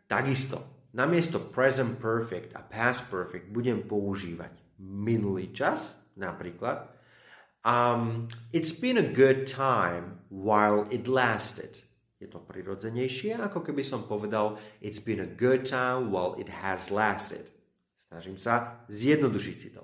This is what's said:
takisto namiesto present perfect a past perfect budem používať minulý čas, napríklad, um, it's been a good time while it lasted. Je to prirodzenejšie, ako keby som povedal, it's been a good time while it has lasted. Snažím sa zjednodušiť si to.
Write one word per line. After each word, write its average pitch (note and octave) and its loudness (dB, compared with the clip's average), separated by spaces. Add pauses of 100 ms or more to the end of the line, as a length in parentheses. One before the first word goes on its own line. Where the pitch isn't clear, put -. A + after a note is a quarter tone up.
takisto - -2
namiesto D3+ 0
present B2+ 2
perfect A2+ -4
a - -16
past A#2+ 0
perfect F2+ -6
budem A#2 0
používať F#2+ -4
minulý G2 0
čas, - -2 (160)
napríklad, F#2 -6 (800)
um, A#2 2 (300)
it's D#3+ 0
been B3 0
a F3+ 4
good C3+ 6
time G2+ 0
while G#2 4
it A#2+ -4
lasted. B2 0 (380)
Je G2 -14
to - -16
prirodzenejšie, A2+ -6
ako G#3+ -4
keby C#3 -2
som B2 -6
povedal, G#2+ 0 (240)
it's G#2 -10
been G2 -2
a - -
good B2+ 4
time B2+ 0
while F2+ 0
it F#2 -10
has F#2+ -4
lasted. G2+ 0 (480)
Snažím F2 -14
sa - 0
zjednodušiť A2 2
si - -12
to. - -18